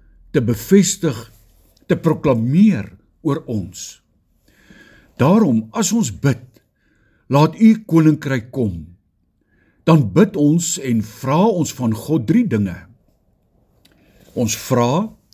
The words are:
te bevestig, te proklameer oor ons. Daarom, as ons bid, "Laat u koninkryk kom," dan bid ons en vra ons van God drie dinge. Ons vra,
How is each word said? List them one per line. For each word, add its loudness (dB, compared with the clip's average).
te 0
bevestig, 0
te 0
proklameer 0
oor -2
ons. -10
Daarom, 2
as -4
ons -2
bid, -2
"Laat 2
u 6
koninkryk 0
kom," -6
dan 2
bid 2
ons 0
en -2
vra -2
ons -2
van -4
God -4
drie 0
dinge. -4
Ons -4
vra, -2